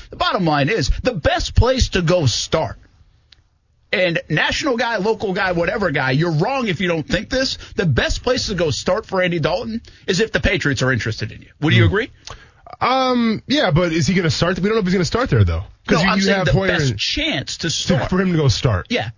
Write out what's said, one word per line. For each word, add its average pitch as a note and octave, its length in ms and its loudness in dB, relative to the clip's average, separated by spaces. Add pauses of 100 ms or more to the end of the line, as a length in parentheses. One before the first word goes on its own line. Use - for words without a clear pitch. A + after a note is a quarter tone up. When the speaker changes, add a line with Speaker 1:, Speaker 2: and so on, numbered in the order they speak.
(100)
Speaker 1:
The - 60 -16
bottom C#4+ 280 0
line D3 260 2
is, G#3 200 0 (140)
the B3 100 0
best D4 400 -2
place A#3+ 360 4
to F#3+ 120 0
go E3+ 240 2
start, - 520 -2 (1120)
and F3 380 0
national B3+ 480 0
guy, A#3 220 -2
local G#3 340 -2
guy, F#3+ 200 0
whatever F3 380 0
guy, C#3 200 0
you're D#3+ 220 0
wrong A3+ 360 0
if E3+ 140 -2
you F3+ 60 0
don't E3 200 -2
think F#3 220 -4
this. C4 260 -2 (180)
The G3+ 120 -2
best G3 360 0
place B3 260 0
to G#3+ 60 -4
go D#3+ 160 0
start - 360 -2
for F#3 160 -2
Andy F3 160 0
Dalton A2+ 420 -2 (260)
is F#3 140 0
if A3 100 0
the F3+ 100 0
Patriots D3 420 0
are C3 100 2
interested A2 400 -4
in - 80 -18
you. - 80 -20 (140)
Would D#3 100 2
you A3 120 6
Speaker 2:
Hmm. - 40 6
Speaker 1:
agree? G#3 220 0 (720)
Speaker 2:
Um, B3 640 2
yeah, B3 240 2
but E3 220 4
is D#3+ 140 0
he F3 60 2
gonna E3+ 180 2
start? F3+ 280 0
We F3 100 -2
don't A3 60 0
know A3+ 60 2
if G3 40 -2
he's F3+ 80 0
gonna F#3 140 2
start A#3+ 240 -2
there, A2+ 120 4
though. F2+ 220 2 (220)
'Cause - 120 -2
Speaker 1:
No, E3 60 2
Speaker 2:
you, F#3+ 60 2
Speaker 1:
I'm - 80 0
Speaker 2:
you G3 60 2
Speaker 1:
saying G3 120 2
Speaker 2:
have F#3 100 0
Speaker 1:
the F3 60 2
Speaker 2:
Hoyer F#3+ 160 0
Speaker 1:
best D#3 220 0
Speaker 2:
and G#2+ 80 -6
Speaker 1:
chance C#4+ 600 -4
to E3+ 100 -6
Speaker 2:
to, - 20 -2
Speaker 1:
start. - 400 -2
Speaker 2:
for F#3 100 0
him F#3+ 120 0
to E3 40 0
go D3+ 120 2
start. G#2 420 0
Speaker 1:
Yeah. F#3 280 -2